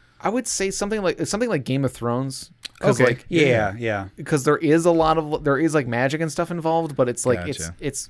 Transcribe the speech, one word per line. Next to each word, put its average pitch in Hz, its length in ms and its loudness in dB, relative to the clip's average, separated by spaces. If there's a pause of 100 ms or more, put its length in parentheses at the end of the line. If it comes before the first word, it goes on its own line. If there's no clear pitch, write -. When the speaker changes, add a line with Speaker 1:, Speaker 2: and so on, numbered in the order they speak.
(220)
Speaker 1:
I 180 80 -4
would 240 180 -4
say 196 240 -2
something 208 300 -4
like, 165 260 0
something 240 220 -2
like 156 140 -2
Game 135 220 0
of 127 80 -2
Thrones. 123 580 -4 (280)
'Cause, 127 200 2
Speaker 2:
Okay. 123 120 6
Speaker 1:
like, - 180 -8
Speaker 3:
Yeah, 160 180 4
Speaker 2:
Yeah. 107 300 2
Speaker 3:
yeah. 107 300 -4 (100)
Speaker 1:
because 147 260 -2
there 147 140 4
is 165 280 4
a 175 60 6
lot 160 260 4
of, 151 280 -4
there 139 120 2
is, 156 160 2
like, 139 140 2
magic 131 320 0
and 160 120 -2
stuff 175 200 -4
involved, 160 460 -2
but 127 100 4
it's, 120 180 -4
like, 113 220 0
it's, 139 120 -6
Speaker 2:
Gotcha. 85 200 -10
Speaker 1:
it's, - 300 -8